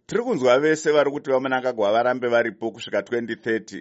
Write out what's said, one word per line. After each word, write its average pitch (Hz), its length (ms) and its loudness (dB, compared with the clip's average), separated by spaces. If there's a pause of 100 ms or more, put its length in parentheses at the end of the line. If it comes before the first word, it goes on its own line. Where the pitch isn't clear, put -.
Tiri 202 160 -2
kunzwa 131 360 2
vese 151 340 2
vari 139 180 4
kuti 143 200 -8
vaMnangagwa 127 640 0
varambe 123 360 0
varipo 117 420 0
kusvika 107 320 -4
twenty 117 340 -6
thirty. 110 440 -6